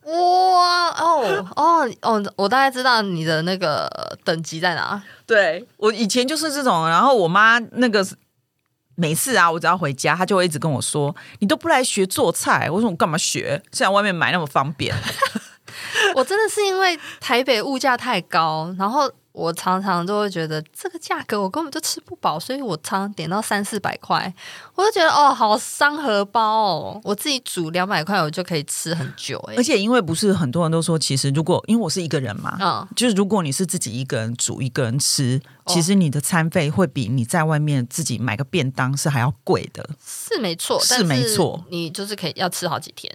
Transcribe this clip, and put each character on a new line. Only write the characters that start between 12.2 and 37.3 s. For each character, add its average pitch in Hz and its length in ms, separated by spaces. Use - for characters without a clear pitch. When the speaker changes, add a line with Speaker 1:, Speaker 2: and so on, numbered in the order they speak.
Speaker 2:
菜。” 147 400
我 175 100
说 233 100
：“我 170 60
干 208 120
嘛 156 80
学？ 147 460
现 - 120
在 202 40
外 202 140
面 202 120
买 139 160
那 170 80
么 165 80
方 143 280
便。” - 200
Speaker 1:
<laughs> 415 440
我 262 100
真 381 180
的 427 100
是 415 120
因 381 140
为 359 200
台 247 220
北 311 200
物 269 160
价 254 180
太 233 260
高， 160 560
然 190 120
后 262 200
我 170 200
常 185 280
常 180 240
都 208 160
会 208 80
觉 170 180
得 156 140
这 - 140
个 339 80
价 330 240
格 208 180
我 196 80
根 285 140
本 311 80
就 311 100
吃 - 200
不 - 160
饱， 156 220
所 254 160
以 277 60
我 214 180
常 190 220
常 202 120
点 165 180
到 196 100
三 208 240
四 202 140
百 - 200
块， 180 340
我 370 100
就 427 60
觉 415 100
得， 320 80
哦， 285 240
好 220 240
伤 294 400
荷 208 280
包 214 180
哦。 208 600
我 202 100
自 208 140
己 269 120
煮 160 300
两 180 180
百 180 140
块， 190 180
我 156 80
就 156 140
可 175 140
以 147 80
吃 - 300
很 135 220
久 - 220
欸。 - 80
Speaker 2:
而 247 60
且 262 160
因 202 120
为 247 120
不 165 120
是 196 180
很 165 180
多 170 140
人 160 60
都 165 120
说， 160 160
其 143 180
实 139 140
如 147 120
果， 151 260
因 226 100
为 233 40
我 180 60
是 190 140
一 165 60
个 147 120
人 110 180
嘛， - 220
Speaker 1:
嗯。 165 260
Speaker 2:
就 240 120
是 220 60
如 196 100
果 196 180
你 147 100
是 190 120
自 180 140
己 - 140
一 127 120
个 131 140
人 113 160
煮 - 260
一 135 80
个 139 140
人 120 160
吃， 131 420
Speaker 1:
哦。 - 80
Speaker 2:
其 180 80
实 170 140
你 180 160
的 143 100
餐 165 300
费 156 180
会 180 180
比 135 220
你 123 160
在 160 200